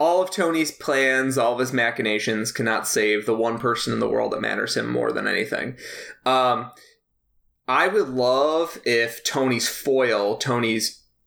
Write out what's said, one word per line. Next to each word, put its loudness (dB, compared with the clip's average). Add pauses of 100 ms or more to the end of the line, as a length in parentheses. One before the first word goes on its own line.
All 4
of -4
Tony's 0
plans, 0
all 2
of -2
his -2
machinations 0
cannot -2
save 2
the 2
one 0
person -2
in -2
the 0
world 0
that -4
matters -4
him -2
more 0
than -4
anything. -4 (480)
Um, 2 (1000)
I 2
would 0
love 0
if 0
Tony's 0
foil, 2
Tony's 0 (320)